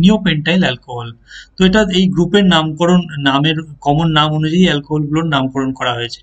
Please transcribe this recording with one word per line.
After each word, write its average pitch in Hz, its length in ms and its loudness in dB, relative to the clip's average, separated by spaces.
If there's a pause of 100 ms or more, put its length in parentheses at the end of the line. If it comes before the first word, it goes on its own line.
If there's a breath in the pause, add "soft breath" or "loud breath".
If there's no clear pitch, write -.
neopentyl 180 580 0 (100)
alcohol। 123 360 -12 (500 loud breath)
তো 185 80 2
এটা 208 280 4
এই 185 140 2
গ্রুপের 175 380 2
নামকরণ, 170 560 2 (180)
নামের 143 360 0 (260)
common 151 300 0
নাম 151 200 0
অনুযায়ী 156 340 2
অ্যালকোহলগুলোর 151 600 -2
নামকরণ 135 480 -2
করা 127 200 -4
হয়েছে, 120 300 -8